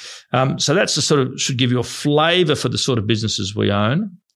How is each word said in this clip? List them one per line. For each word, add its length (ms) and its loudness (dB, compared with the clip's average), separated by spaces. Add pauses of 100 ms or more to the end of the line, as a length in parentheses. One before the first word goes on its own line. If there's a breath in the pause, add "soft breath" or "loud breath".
(340 loud breath)
Um, 260 0
so 140 0
that's 220 0
the 60 -2
sort 200 2
of, 180 -4
should 180 -2
give 140 2
you 80 2
a 40 -2
flavour 720 2
for 120 -4
the 100 -2
sort 220 0
of 80 -2
businesses 480 -2
we 160 0
own. 460 0 (180)